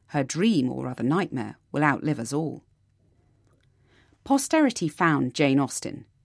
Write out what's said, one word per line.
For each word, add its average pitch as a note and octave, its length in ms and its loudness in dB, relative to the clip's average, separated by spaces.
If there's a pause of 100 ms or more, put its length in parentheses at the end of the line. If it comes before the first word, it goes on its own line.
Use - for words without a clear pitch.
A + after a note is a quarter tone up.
Her C#3+ 160 -2
dream, D3+ 480 0
or C3 140 -8
rather B2+ 180 -8
nightmare, C3 560 -2 (120)
will C#3+ 120 -2
outlive C#3+ 360 0
us A#2 140 -8
all. D3 300 -6 (1600)
Posterity C#4 640 2
found D3 480 2
Jane C#3+ 240 4
Austen. - 460 -6 (200)